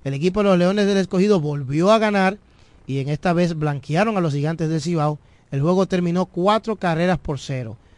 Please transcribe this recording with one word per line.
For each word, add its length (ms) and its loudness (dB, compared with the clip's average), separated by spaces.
el 100 -4
equipo 280 0
de 80 4
los 80 4
Leones 280 2
del 120 2
Escogido 420 2
volvió 520 0
a 60 6
ganar 400 0
y 140 -4
en 80 -4
esta 240 -2
vez 260 0
blanquearon 600 -2
a 40 2
los 120 0
Gigantes 360 -2
del 120 -2
Cibao. 360 -2
El 120 -4
juego 240 2
terminó 400 0
cuatro 500 0
carreras 440 0
por 200 -8
cero. 380 -10